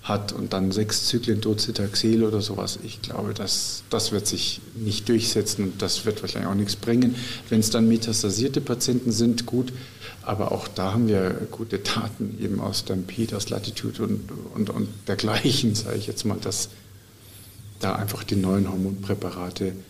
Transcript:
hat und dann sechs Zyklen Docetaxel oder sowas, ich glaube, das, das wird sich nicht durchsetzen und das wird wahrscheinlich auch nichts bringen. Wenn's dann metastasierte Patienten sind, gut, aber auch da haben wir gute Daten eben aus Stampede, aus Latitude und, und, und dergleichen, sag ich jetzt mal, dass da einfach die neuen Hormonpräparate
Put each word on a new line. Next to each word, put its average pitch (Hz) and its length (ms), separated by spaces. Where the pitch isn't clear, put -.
hat 104 300
und - 200
dann 95 180
sechs 107 340
Zyklen 113 360
Docetaxel 110 840
oder 107 160
sowas, 98 460
ich - 160
glaube, 104 320
das, - 560
das - 220
wird 101 160
sich - 340
nicht 107 340
durchsetzen 107 540
und - 180
das - 240
wird 107 160
wahrscheinlich 98 260
auch 98 80
nichts 101 200
bringen. 120 400
Wenn's 110 220
dann 113 160
metastasierte 113 760
Patienten 123 500
sind, 117 360
gut, 127 260
aber 98 300
auch - 160
da 95 260
haben 117 140
wir 95 240
gute 107 300
Daten 104 600
eben 101 220
aus 101 200
Stampede, 104 540
aus 98 140
Latitude 107 540
und, 104 260
und, 107 160
und - 180
dergleichen, 110 680
sag - 240
ich 104 80
jetzt - 180
mal, 101 160
dass - 300
da 95 160
einfach - 280
die 104 120
neuen 98 340
Hormonpräparate 95 1000